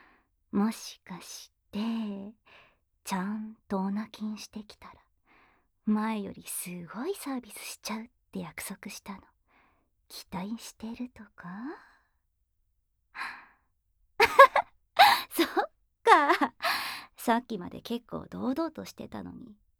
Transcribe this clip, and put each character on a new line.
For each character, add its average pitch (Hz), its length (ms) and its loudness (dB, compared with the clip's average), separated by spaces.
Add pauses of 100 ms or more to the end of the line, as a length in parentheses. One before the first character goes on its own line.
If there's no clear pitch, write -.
(520)
も 208 200 4
し - 300 -12
か 180 200 -14
し - 300 -16 (200)
て、 214 640 -4 (680)
ち - 100 -6
ゃ 185 100 0
ん 214 340 -6 (100)
と 196 120 0
お 190 120 0
泣 214 200 -4
き - 140 -12
ん 214 120 -4
し - 100 -12
て 214 160 -12
き - 140 -20
た - 100 -20
ら、 - 60 -18 (920)
前 214 360 2
よ 190 100 -6
り 165 120 -14
す - 260 -8 (180)
ご 233 200 -6
い 392 80 -2
サ - 160 -8
ー 254 100 -4
ビ 208 100 -14
ス - 80 -16
し - 180 -12
ち - 140 -8
ゃ 214 60 -4
う 220 60 -8
っ 240 60 -16 (220)
て 190 80 -6
約 165 240 -10
束 - 260 -10
し - 120 -14
た 202 120 -10
の、 190 60 -14 (880)
期 - 240 -16
待 196 260 -4
し - 160 -14
て - 220 -10
る 247 140 -8
と - 140 -20 (120)
か？ - 140 -14 (2750)
<laughs> 440 80 8 (1040)
そ - 140 4
っ - 40 -2 (560)
か。 330 500 8 (600)
さ 233 220 2
っ 240 80 -4
き 214 140 -6
ま 175 100 -8
で - 120 -12
結 - 260 -6
構 165 200 -8
堂 240 280 -4
々 320 160 -2
と 180 140 -10
し - 80 -14
て - 140 -12
た - 140 -8
の 185 100 -10
に、 - 240 -16 (240)